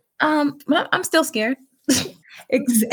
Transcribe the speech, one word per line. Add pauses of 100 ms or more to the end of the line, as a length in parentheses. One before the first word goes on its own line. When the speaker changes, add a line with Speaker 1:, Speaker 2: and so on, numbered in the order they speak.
(200)
Speaker 1:
Um,
but
I'm
still
scared. (160)
<laughs>
Speaker 2:
Ex-,